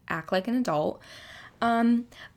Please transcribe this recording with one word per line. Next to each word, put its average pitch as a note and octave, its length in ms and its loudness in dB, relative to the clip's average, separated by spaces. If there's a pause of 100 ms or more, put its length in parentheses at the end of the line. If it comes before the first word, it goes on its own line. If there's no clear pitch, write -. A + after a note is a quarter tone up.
act E3 240 -6
like F#3 160 0
an A#3 80 0
adult." E3 440 0 (600)
Um, A#3 460 4 (300)